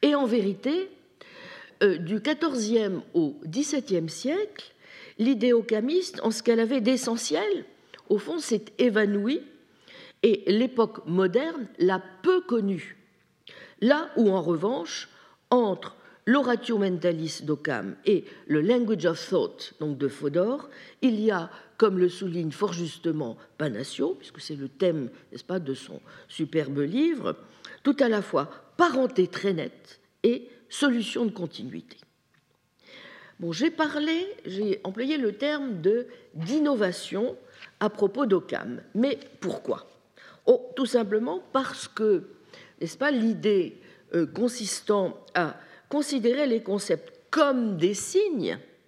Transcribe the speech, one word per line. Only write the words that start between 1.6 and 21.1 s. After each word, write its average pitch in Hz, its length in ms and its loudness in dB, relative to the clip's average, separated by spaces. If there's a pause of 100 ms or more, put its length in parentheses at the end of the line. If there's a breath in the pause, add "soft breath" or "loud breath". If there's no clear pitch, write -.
euh, 190 140 4
du 175 240 -4
quatorzième 226 800 0 (100)
au 151 220 2 (100)
dix-septième 190 640 -2
siècle, 349 640 -4 (460 loud breath)
l'idée 240 340 4
occamiste, 233 720 0
en 226 80 2
ce 220 100 -6
qu'elle 233 180 4
avait 226 220 2
d'essentiel, 262 840 0 (440 loud breath)
au 214 80 4
fond, 311 220 -4
s'est 220 260 -2 (140)
évanouie 214 640 2 (800 loud breath)
et 220 240 6
l'époque 226 580 2
moderne 202 600 0 (100)
l'a 185 240 2 (220)
peu 370 180 4
connue. 196 560 -2 (840 loud breath)
Là 294 360 4
où, 214 160 6
en 185 100 2
revanche, 190 680 -2 (420 soft breath)
entre 226 440 0 (300 loud breath)
l'oratio 240 520 2
mentalis 165 680 -2
d'Occam 139 520 -4 (100)
et 175 200 2 (220 loud breath)
le 151 120 2
language 214 460 0
of 165 240 -2
thought, 143 500 -2
donc 151 180 -6
de 135 120 0
Fodor, 175 600 -2 (320 loud breath)
il 220 200 2